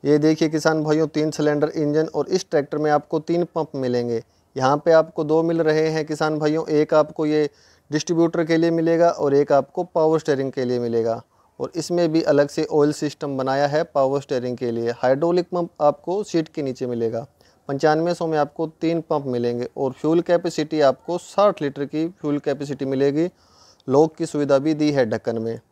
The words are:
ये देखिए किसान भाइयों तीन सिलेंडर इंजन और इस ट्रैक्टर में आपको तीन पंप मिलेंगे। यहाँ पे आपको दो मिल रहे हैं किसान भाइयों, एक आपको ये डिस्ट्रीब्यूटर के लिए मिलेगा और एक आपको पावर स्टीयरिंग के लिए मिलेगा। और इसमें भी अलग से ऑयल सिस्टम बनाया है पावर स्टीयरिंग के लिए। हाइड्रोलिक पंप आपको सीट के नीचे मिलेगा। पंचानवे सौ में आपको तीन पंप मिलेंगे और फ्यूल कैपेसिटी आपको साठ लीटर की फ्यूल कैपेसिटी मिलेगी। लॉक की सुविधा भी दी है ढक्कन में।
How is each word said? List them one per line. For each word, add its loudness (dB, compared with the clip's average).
ये 4
देखिए 2
किसान 0
भाइयों 2
तीन -2
सिलेंडर 0
इंजन 0
और -4
इस -2
ट्रैक्टर 0
में 0
आपको 0
तीन -2
पंप -6
मिलेंगे। -2
यहाँ 2
पे 2
आपको 4
दो 2
मिल 0
रहे 2
हैं -2
किसान -2
भाइयों, 0
एक 0
आपको 2
ये 0
डिस्ट्रीब्यूटर 0
के 2
लिए 2
मिलेगा 2
और 0
एक 4
आपको 0
पावर 2
स्टीयरिंग -2
के -4
लिए -2
मिलेगा। -2
और -6
इसमें -2
भी 2
अलग 2
से -4
ऑयल 2
सिस्टम -6
बनाया 0
है 0
पावर 0
स्टीयरिंग -4
के -4
लिए। -4
हाइड्रोलिक 0
पंप -4
आपको 0
सीट -2
के -10
नीचे -6
मिलेगा। -4
पंचानवे 0
सौ -4
में -2
आपको -2
तीन -2
पंप -4
मिलेंगे -4
और -2
फ्यूल 0
कैपेसिटी -2
आपको 0
साठ 0
लीटर -6
की -4
फ्यूल -4
कैपेसिटी -4
मिलेगी। 0
लॉक 4
की -6
सुविधा 0
भी 0
दी 0
है 2
ढक्कन -4
में। -6